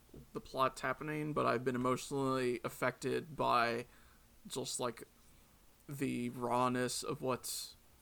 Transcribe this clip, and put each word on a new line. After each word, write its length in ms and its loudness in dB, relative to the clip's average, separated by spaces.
the 60 -8
plot 420 0
happening, 520 -2
but 120 2
I've 200 2
been 100 2
emotionally 880 2
affected 720 -2
by 500 4
just, 320 -4
like, 240 -4
the 400 -2
rawness 760 2
of 180 -4
what's 540 -2